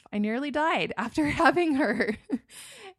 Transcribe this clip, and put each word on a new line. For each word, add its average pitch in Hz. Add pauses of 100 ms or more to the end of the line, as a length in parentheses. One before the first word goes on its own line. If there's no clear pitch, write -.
(120)
I 208
nearly 226
died 302
after 233
<laughs> -
having 320
her. 214 (800)